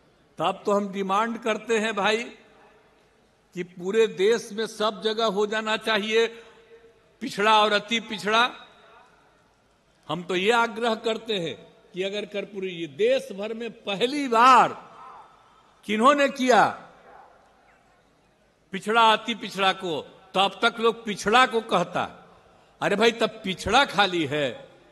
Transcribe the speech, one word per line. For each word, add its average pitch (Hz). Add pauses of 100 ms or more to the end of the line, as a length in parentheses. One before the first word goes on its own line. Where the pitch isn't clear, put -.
(380)
तब 185
तो 208
हम 202
डिमांड 202
करते 220
हैं 220
भाई 214 (1300)
कि 175
पूरे 190
देश 196
में 214
सब 208
जगह 220
हो 208
जाना 220
चाहिए 220 (960)
पिछड़ा 214
और 208
अति 208
पिछड़ा। 226 (1600)
हम 170
तो 180
ये 196
आग्रह 226
करते 220
हैं 151 (400)
कि 180
अगर 202
कर्पूरी, 196
ये 170
देश 233
भर 208
में 226
पहली 254
बार 226 (1120)
किन्होंने 269
किया 247 (2000)
पिछड़ा 208 (100)
अति 220
पिछड़ा 190
को, 175 (340)
तो 185
अब 196
तक 226
लोग 226
पिछड़ा 214
को 226
कहता। 175 (800)
अरे 180
भाई, 226
तब 226
पिछड़ा 196
खाली 180
है, 135 (240)